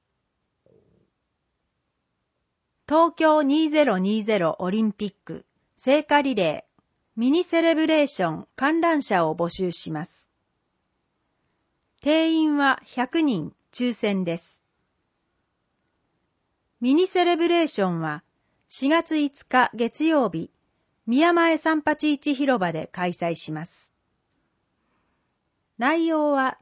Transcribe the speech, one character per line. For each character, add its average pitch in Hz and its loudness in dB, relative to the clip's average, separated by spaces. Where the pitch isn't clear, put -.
東 320 4
京 311 4
二 302 2
ゼ 294 2
ロ 214 2
二 208 0
ゼ 208 0
ロ 165 0
オ 180 -4
リ 214 0
ン 214 0
ピ 208 -8
ッ 190 -10
ク - -14
聖 294 2
火 294 2
リ 262 -2
レ 175 -2
ー - -20
ミ 240 0
ニ 339 2
セ 330 0
レ 330 4
ブ 311 0
レ 311 2
ー 277 2
シ - -4
ョ 165 0
ン 160 -10
観 320 0
覧 320 2
車 175 0
を 160 -2
募 170 -2
集 185 -4
し - -10
ま 156 -6
す。 - -20
定 320 2
員 311 2
は 277 0
百 254 -4
人 226 -2
抽 247 -4
選 202 -2
で 170 -4
す。 - -20
ミ 247 2
ニ 359 4
セ 359 0
レ 349 2
ブ 330 0
レ 339 2
ー 311 0
シ - -4
ョ 185 0
ン 170 -4
は 156 -6
四 - -4
月 330 0
五 294 -4
日 - 0
月 233 -4
曜 294 2
日、 165 -8
宮 302 2
前 330 2
三 320 0
八 302 0
一 285 -2
広 262 0
場 180 0
で 160 -8
開 180 -4
催 170 -4
し - -10
ま 156 -8
す。 - -20
内 311 0
容 302 0
は 269 -2